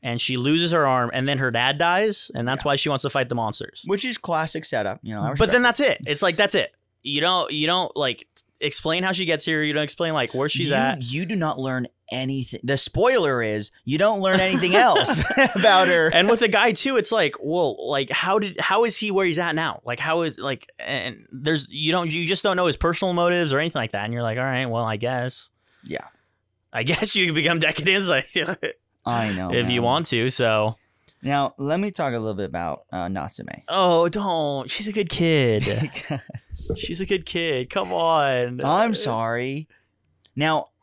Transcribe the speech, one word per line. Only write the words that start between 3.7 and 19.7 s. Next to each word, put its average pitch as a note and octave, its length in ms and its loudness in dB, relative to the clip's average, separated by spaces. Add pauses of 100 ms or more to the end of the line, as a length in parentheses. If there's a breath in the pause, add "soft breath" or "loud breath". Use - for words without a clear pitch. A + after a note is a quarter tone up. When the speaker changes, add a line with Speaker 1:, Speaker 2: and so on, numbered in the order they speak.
Speaker 2:
Which G3 180 -2
is B3 140 -4
classic D#3+ 480 -4
setup, G#2 360 -4
you A2 120 -8
know, G#2 80 -4
I A2+ 100 -2
Speaker 1:
But D3 180 2
then A#3+ 120 4
Speaker 2:
respect A#3+ 180 2
it. C#4+ 60 4
Speaker 1:
that's F#3 200 0
it. D3 40 -4
It's C#3+ 120 -2
like, F3 140 2
that's G3+ 180 2
it. D3+ 180 0 (300)
You C#3+ 200 -4
don't, F3 280 0
you D3+ 160 -2
don't, F3 300 0
like, C3+ 320 -2 (320)
explain D#3+ 440 -2
how F#3+ 80 0
she F#3 120 -2
gets D#3+ 200 0
here. D#3 180 0
You D3+ 100 0
don't D3+ 100 0
explain, D#3+ 300 -4
like, C3 220 -2
where C3+ 140 0
she's D3+ 200 -2
Speaker 2:
You, C#3+ 60 0
Speaker 1:
at. C3+ 280 0
Speaker 2:
you C3 240 -4
do F#3+ 80 -6
not D#3+ 240 -2
learn C3 300 -4 (240)
anything. C3 500 -6
The C#3 140 0
spoiler E3+ 680 2
is G#2+ 280 -2 (140 soft breath)
you C#3+ 140 -2
don't G3+ 220 4
learn F#3+ 200 4
anything F#3 340 2
Speaker 1:
<laughs> A3+ 120 8
Speaker 2:
else - 340 4 (180)
<laughs> C4+ 180 4
about F#3+ 320 6
her. E3+ 200 4
Speaker 1:
And F3 220 4
with A3+ 100 4
the A#3 80 2
guy G#3+ 240 4
too, C4 240 0
it's G#3+ 160 0
like, F#3+ 280 2
well, D3 500 -2
like, C#3 200 -2
how G3 280 0
did, G3+ 220 -4
how G#3 240 2
is A3 140 0
he G#3+ 120 -2
where F#3+ 160 2
he's E3 120 0
at E3+ 180 -2
now? D#3 280 -4